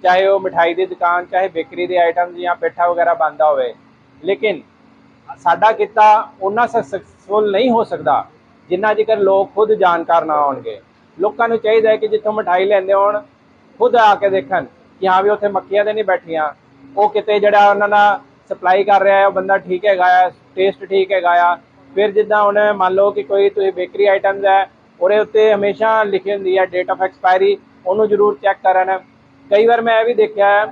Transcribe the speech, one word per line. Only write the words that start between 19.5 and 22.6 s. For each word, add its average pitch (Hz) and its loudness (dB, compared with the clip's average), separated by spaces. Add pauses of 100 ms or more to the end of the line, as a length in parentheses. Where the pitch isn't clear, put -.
ਠੀਕ 180 -6
ਹੈਗਾ 185 2 (120)
ਆ, 185 2 (260)
ਟੇਸਟ 190 -2
ਠੀਕ 190 -2
ਹੈਗਾ 175 0 (120)
ਆ। 175 0 (340)
ਫਿਰ 208 -2
ਜਿੱਦਾਂ 208 0
ਹੁਣ 202 0 (180)